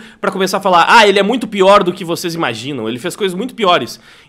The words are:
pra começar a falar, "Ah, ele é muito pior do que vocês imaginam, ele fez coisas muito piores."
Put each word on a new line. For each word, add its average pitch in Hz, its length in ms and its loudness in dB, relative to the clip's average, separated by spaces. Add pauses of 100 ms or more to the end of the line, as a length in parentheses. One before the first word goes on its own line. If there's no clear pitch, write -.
(200)
pra 190 100 -4
começar 190 280 -2
a - 20 -8
falar, 180 280 2
"Ah, 220 180 6
ele 196 120 4
é 196 40 4
muito 226 240 -2
pior 202 360 4
do 175 100 -2
que 180 120 -12
vocês 165 300 -6
imaginam, 127 540 -6
ele 120 100 -6
fez 165 180 -10
coisas 185 200 -6
muito 247 180 -8
piores." 175 460 -2 (280)